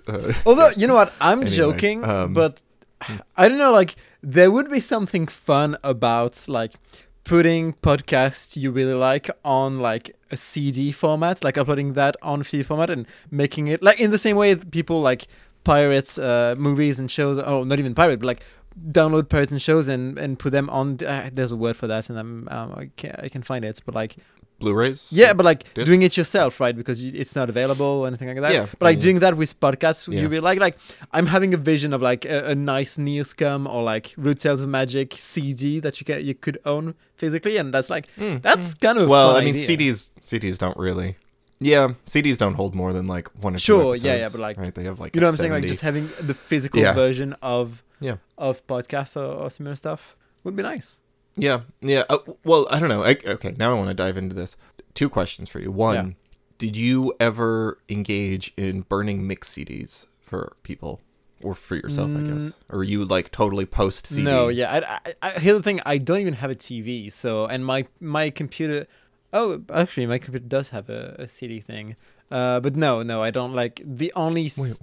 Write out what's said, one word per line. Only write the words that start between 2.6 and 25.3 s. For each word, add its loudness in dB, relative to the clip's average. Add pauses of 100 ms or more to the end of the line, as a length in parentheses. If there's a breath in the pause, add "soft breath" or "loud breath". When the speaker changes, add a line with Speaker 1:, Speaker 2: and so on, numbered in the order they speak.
Speaker 2:
I 8
don't 2
know, 6
like, 6 (260 soft breath)
there 8
would 0
be 0
something -2
fun 0
about, 0
like, -4 (540 soft breath)
putting 4
podcasts 0
you -4
really 0
like 0 (140)
on, 0
like, -4 (140)
a -8
C -4
D -2
format, 0
like, 0
uploading 0
that 2
on -4
C -6
D 0
format -2
and -6 (240 loud breath)
making -2
it, -2
like, 6
in 2
the 2
same 0
way 4
that -6
people, -2
like, 0 (380 soft breath)
pirates, 4
uh, 2
movies 0
and -6
shows, -2
oh, -2
not 0
even -2
pirate, 4
but, -2
like, -2 (480 soft breath)
download 4
pirates 0
and -4
shows 2
and, -4
and -6
put -4
them 0
on, -2
uh, -6
there's -4
a -6
word -2
for -8
that, -6
and -10
I'm, -12
um, -10
I -14
can't, -14
I -12
can -10
find -6
it, -10
but, -8
like, -6 (440 soft breath)
Speaker 1:
Blu-rays? 2
Speaker 2:
Yeah, 10